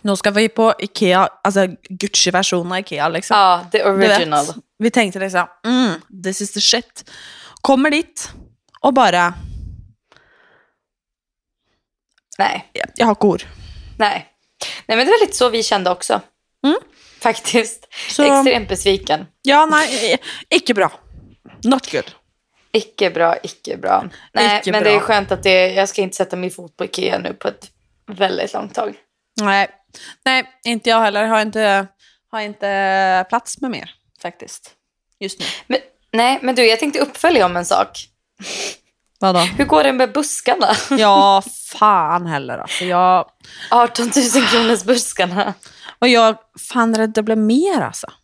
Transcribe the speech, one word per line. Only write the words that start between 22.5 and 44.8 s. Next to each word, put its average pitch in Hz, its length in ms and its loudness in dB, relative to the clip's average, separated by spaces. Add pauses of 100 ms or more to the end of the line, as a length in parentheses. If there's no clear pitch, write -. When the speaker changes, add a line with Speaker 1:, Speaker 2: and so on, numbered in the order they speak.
Speaker 2:
Icke 202 380 -2
bra, 165 320 0
icke - 340 -12
bra. - 280 0 (300)
Nej, 208 260 2
Speaker 1:
Icke 190 120 -2
Speaker 2:
men 214 100 0
Speaker 1:
bra. 214 80 4
Speaker 2:
det 208 60 4
är 202 40 2
skönt 202 320 0
att 185 100 -4
det, 185 300 4
jag 190 160 0
ska - 140 -4
inte 190 140 -6
sätta 180 200 -4
min 180 140 -6
fot 175 260 -20
på - 80 -8
Ikea - 340 -4
nu - 160 -8
på - 140 -8
ett - 220 -12 (360)
väldigt 190 460 -4
långt 208 220 -10
tag. 208 200 -6 (460)
Speaker 1:
Nej. 196 280 0 (560)
Nej, 262 200 0 (200)
inte 233 260 -2
jag 226 100 4
heller. 208 260 0
Har 220 140 2
inte, 202 460 0 (440)
har 226 100 -8
inte 196 880 -2
plats - 320 -6
med 262 100 -6
mer, - 200 -10 (320)
faktiskt, - 480 -16 (500)
just 196 200 -10
nu. - 60 -8 (200)
Speaker 2:
Men, 254 120 -4 (340)
nej, 247 300 2
men 254 120 -2
du, 240 120 4
jag 226 140 4
tänkte 294 200 -4
uppfölja 285 460 2
om 175 100 -2
en 175 80 -4
sak. - 420 -2 (1120)
Speaker 1:
Vadå? 185 200 2
Speaker 2:
Hur 180 260 0
går 302 200 4
det 269 80 4
med 254 200 0
buskarna? - 560 -2 (220)
<laughs> 269 80 0
Speaker 1:
Ja, 196 440 6 (300)
fan 175 540 2
heller, 139 320 -6
alltså. - 260 -8
Jag 180 460 2 (400)
Speaker 2:
Artontusen 240 760 2
kronors 226 380 2